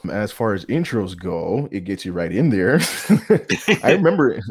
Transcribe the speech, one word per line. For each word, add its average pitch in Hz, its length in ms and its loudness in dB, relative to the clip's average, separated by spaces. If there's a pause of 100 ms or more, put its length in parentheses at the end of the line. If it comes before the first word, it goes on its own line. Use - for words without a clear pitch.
(120)
as 104 200 -4
far 110 220 -2
as 92 120 -6
intros 107 520 -2
go, 87 540 -4
it 92 140 -6
gets 95 200 -6
you 95 80 -6
right 85 180 -4
in 131 180 2
there. 110 300 4 (300)
<laughs> - 760 2
I 135 100 6
remember, 170 460 2 (120)